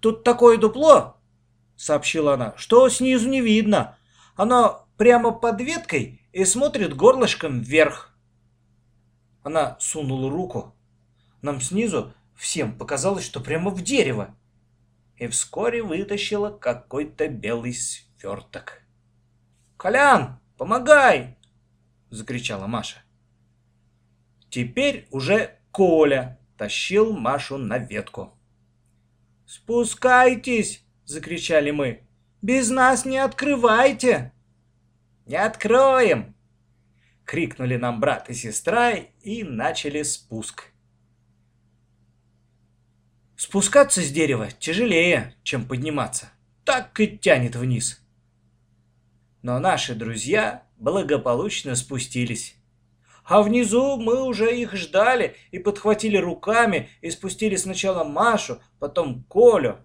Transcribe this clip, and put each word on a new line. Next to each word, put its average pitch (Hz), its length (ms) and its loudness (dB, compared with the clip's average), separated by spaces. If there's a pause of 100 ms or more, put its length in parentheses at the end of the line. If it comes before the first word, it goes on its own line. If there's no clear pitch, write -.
"Тут 226 160 -2
такое 240 340 8
дупло", 226 600 6 (580)
сообщила 147 600 0
она, 117 200 -6
"что 254 320 6
снизу 254 400 0
не 269 140 0
видно. 214 560 2 (400)
Оно 233 580 2
прямо 233 380 6
под 226 260 -2
веткой 247 640 -6 (100)
и 185 140 -2
смотрит 214 500 0
горлышком 170 640 2
вверх". 143 560 0 (1300)
Она 143 380 -2
сунула 131 480 -4
руку. 160 440 -8 (680)
Нам 139 180 -6
снизу 180 540 -4 (240)
всем - 400 -6
показалось, 170 480 -4
что - 160 -12
прямо 160 280 -4
в 185 120 -8
дерево. 139 520 -2 (840)
И 120 100 -10
вскоре 233 560 -4
вытащила 208 680 -6
какой-то 147 760 -6
белый 117 460 -6
свёрток. - 1080 -14 (920)
"Колян, 240 640 2 (180)
помогай!" 240 800 4 (720)
закричала 110 560 -8
Маша. 113 320 -8 (1500)
Теперь 135 640 -4
уже 170 480 -2 (120)
Коля 151 680 2 (160)
тащил 202 560 -2
Машу 139 460 -4
на 120 200 -6
ветку. - 600 -10 (1080)
"Спускайтесь!" 247 1400 2 (220)
закричали 156 680 -2
мы. 139 320 -4 (380)
"Без 247 280 0
нас 254 360 2
не 262 120 -4
открывайте!" 254 1160 2 (920)
"Не 143 120 -8
откроем!" 220 1000 2 (880)
крикнули 127 540 -6
нам 120 220 -4
брат 139 300 -2
и 120 40 -10
сестра 208 580 -2
и 214 520 -10
начали 147 600 -6
спуск. - 600 -10 (2750)
Спускаться 190 640 2
с 143 100 -4
дерева 135 380 -2 (100)
тяжелее, 170 840 0
чем 123 240 -6
подниматься. 135 600 -6 (340)
Так - 360 -2
и 214 180 0
тянет 123 380 2
вниз. 120 460 -4 (1400)
Но 123 180 -4
наши 156 340 -2
друзья 117 760 -4 (100)
благополучно 139 960 -2
спустились. 123 800 -8 (720)
А 196 160 4
внизу 233 560 2
мы 233 260 -2
уже 233 340 -2
их 233 180 -6
ждали 196 600 0 (160)
и 180 80 -12
подхватили 208 580 0
руками, 185 720 0 (120)
и 170 80 -10
спустили 196 480 -6
сначала 185 480 -4
Машу, 175 560 -2 (180)
потом 143 460 -6
Колю. 185 600 4